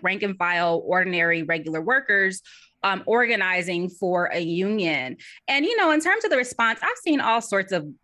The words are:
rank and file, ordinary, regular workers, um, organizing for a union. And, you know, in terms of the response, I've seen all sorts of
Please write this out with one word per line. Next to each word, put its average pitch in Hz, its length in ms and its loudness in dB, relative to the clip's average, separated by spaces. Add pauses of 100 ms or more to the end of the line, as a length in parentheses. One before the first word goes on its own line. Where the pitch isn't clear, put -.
rank 196 200 -2
and 196 140 -2
file, 175 480 2
ordinary, 170 580 2
regular 160 380 -4
workers, 196 600 0 (420)
um, 190 240 0
organizing 185 800 0
for 180 420 0
a 170 80 -2
union. 170 800 -2 (300)
And, 277 180 0
you 466 120 0
know, 370 140 4
in 302 100 2
terms 392 220 0
of 440 60 0
the 302 80 2
response, 233 460 0
I've 466 200 -2
seen 302 160 2
all 226 220 2
sorts 196 300 -2
of 160 160 -2 (160)